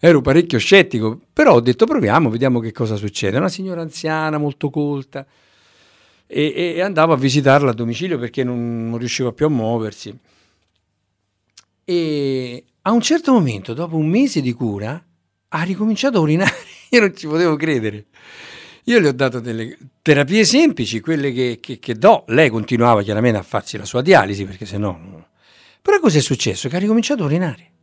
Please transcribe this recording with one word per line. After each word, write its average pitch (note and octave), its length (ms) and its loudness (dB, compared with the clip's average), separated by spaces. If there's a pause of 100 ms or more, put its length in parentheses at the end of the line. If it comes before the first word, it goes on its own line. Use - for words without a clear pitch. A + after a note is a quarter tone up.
ero D#3+ 220 6
parecchio C#3+ 360 2
scettico, A#2+ 600 2 (100)
però C#4 260 6
ho A#2+ 40 6
detto: B2 240 2
"Proviamo, D#3+ 460 2
vediamo A#2+ 280 0
che A2+ 140 -6
cosa A2 240 -4
succede". G#2 400 -4
Una F3+ 140 -2
signora F#3 320 -10
anziana, D#3 560 -6
molto D3 320 -4
colta, C#3 560 -6 (1000)
e, D3 300 -2
e, E3+ 200 -4
e E3+ 40 -4
andavo E3 320 2
a C#3+ 60 2
visitarla C3+ 520 4
a A2+ 40 -2
domicilio A#2+ 440 -4
perché A#2+ 240 -6
non, A#2+ 460 -6
non A#2 80 -6
riusciva A#2+ 360 -4
più D3 120 -2
a D3+ 60 2
muoversi. A2 680 -4 (1700)
E C#3+ 800 -4 (160)
a G3+ 120 -2
un A#3 100 2
certo D#4+ 300 0
momento, B2 420 0
dopo E3 220 -8
un D#3 120 0
mese G#3+ 320 0
di B2+ 140 -2
cura, A2+ 500 -6 (440)
ha D#3+ 160 -4
ricominciato G#3+ 520 -2
a F#3 60 4
urinare. D#3+ 320 2 (180)
<laughs> - 200 -20
Io A#3+ 80 6
non G3+ 140 2
ci - 120 -14
potevo D#3+ 300 0
credere. A2+ 500 -4 (760)
Io A#3+ 140 4
le D#3+ 100 4
ho C#3 40 2
dato B2+ 280 -2
delle A2+ 360 -8 (240)
terapie D3+ 440 4
semplici, C3+ 560 0
quelle C#3+ 320 -4
che, A#2+ 280 -2
che, A#2+ 180 -14
che - 160 -6
do. C#3+ 340 4
Lei C3+ 200 4
continuava A2+ 540 2
chiaramente G#2+ 360 0
a F#2 40 -8
farsi - 340 -8
la F#2+ 80 -12
sua B2 180 -4
dialisi, G#2 420 2
perché G2 200 -14
se G2+ 140 -10
no, G2 220 -4
no... E2+ 280 -20 (540)
Però G4+ 180 2
cos'è F3 200 4
successo? B2 480 -4
Che C#3 80 -6
ha - 20 -2
ricominciato A3 440 -2
a D3+ 40 -2
urinare. D3+ 440 -4 (120)